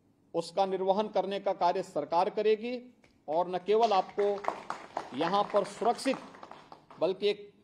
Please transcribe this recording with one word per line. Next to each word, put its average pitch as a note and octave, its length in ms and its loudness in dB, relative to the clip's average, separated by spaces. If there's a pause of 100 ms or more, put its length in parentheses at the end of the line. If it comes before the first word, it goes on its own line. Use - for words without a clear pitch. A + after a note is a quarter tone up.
(340)
उसका E3+ 320 0
निर्वहन F#3+ 420 0
करने G3 320 -2
का G3 160 0
कार्य F3+ 280 2
सरकार F3 460 0
करेगी G#3+ 480 0 (500)
और E3+ 220 0
न F3+ 80 -2
केवल G#3+ 360 4
आपको - 1200 -2
यहां F#3 260 2
पर G3+ 220 2
सुरक्षित A#3 520 0 (840)
बल्कि F#3+ 280 0
एक G3+ 240 -2 (120)